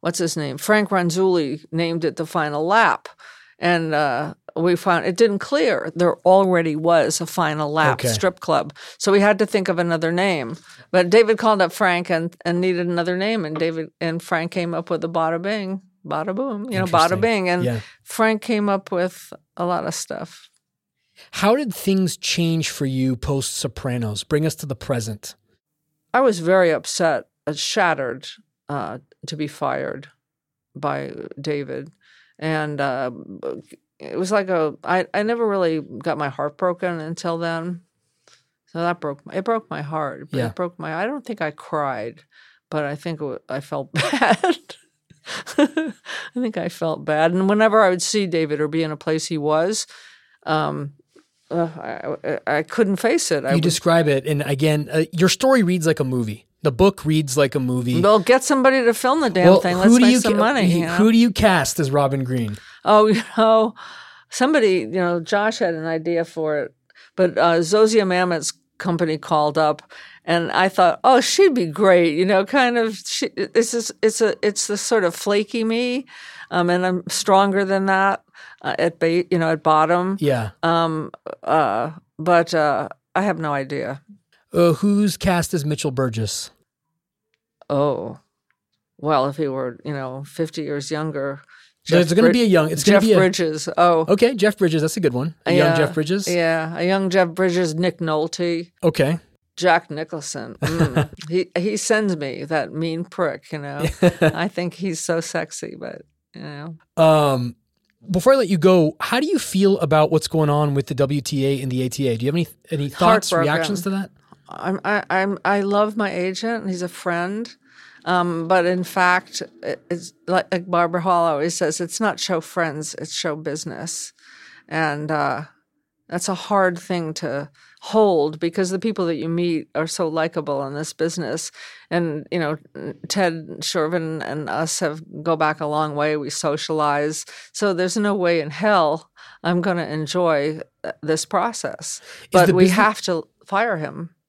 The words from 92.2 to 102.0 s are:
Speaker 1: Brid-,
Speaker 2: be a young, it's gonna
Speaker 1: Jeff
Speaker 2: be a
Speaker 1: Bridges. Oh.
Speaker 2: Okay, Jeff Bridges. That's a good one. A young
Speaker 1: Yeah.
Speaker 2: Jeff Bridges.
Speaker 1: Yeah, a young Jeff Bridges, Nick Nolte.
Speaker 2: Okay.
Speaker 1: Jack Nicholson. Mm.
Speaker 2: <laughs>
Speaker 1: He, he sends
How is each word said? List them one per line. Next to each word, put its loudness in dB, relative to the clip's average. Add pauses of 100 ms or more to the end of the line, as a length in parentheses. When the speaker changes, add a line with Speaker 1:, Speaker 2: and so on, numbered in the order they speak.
Speaker 1:
Brid-, 2
Speaker 2:
be 2
a 4
young, 4
it's -4
gonna 6
Speaker 1:
Jeff 6
Speaker 2:
be 4
a 6
Speaker 1:
Bridges. 0 (120)
Oh. 4
Speaker 2:
Okay, 4
Jeff 2
Bridges. 2
That's -2
a -4
good 2
one. -4 (120)
A 2
young 6
Speaker 1:
Yeah. 2
Speaker 2:
Jeff 2
Bridges. -2
Speaker 1:
Yeah, 0
a -4
young 0
Jeff 4
Bridges, 0
Nick -2
Nolte. -4 (120)
Speaker 2:
Okay. 2 (380)
Speaker 1:
Jack 2
Nicholson. -10
Mm. 0
Speaker 2:
<laughs> -16
Speaker 1:
He, -2
he -2
sends 0